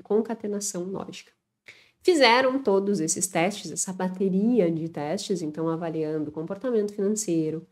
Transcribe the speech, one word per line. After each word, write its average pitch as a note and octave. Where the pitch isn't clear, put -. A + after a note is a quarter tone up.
concatenação G3+
lógica. -
Fizeram C4
todos G3
esses D#3+
testes, F3
essa E3+
bateria F#3
de D#3+
testes, E3
então D#3+
avaliando D#3+
comportamento G3+
financeiro, E3